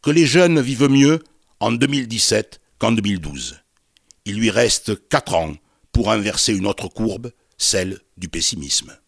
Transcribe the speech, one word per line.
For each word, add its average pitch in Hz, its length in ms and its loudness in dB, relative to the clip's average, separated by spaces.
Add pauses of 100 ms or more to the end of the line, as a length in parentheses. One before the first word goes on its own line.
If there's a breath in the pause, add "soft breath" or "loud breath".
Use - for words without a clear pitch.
que 147 100 -2
les 160 140 6
jeunes 165 340 4
vivent 131 300 2
mieux 139 340 4 (380)
en 117 100 0
deux 120 160 0
mille 135 220 -4
dix-sept 110 500 -2 (200)
qu'en 110 120 2
deux 110 100 2
mille 98 200 -2
douze. 69 400 -12 (640)
Il 104 100 -8
lui 110 140 0
reste 107 580 -2
quatre - 280 -2
ans 80 200 -2 (380)
pour 110 180 0
inverser 107 400 0
une 98 160 -2
autre 101 220 -6
courbe, 113 420 -6 (260)
celle 95 440 -4 (160)
du 90 100 -10
pessimisme. - 680 -6 (140)